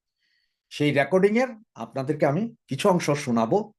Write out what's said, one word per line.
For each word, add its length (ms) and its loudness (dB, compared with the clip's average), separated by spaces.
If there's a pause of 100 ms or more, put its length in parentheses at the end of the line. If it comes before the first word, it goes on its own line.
(680)
সেই 220 0
রেকর্ডিং 480 2
এর 80 2 (280)
আপনাদেরকে 500 -4
আমি 300 -2 (120)
কিছু 220 0
অংশ 220 2
শোনাবো, 680 0